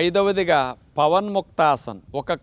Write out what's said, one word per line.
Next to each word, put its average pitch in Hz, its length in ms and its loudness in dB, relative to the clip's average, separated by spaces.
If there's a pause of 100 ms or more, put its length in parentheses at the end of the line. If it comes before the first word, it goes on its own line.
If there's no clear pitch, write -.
ఐదవదిగా 185 560 2 (400)
పవన్ముక్తాసన్. 156 1000 0 (200)
ఒక 170 220 -6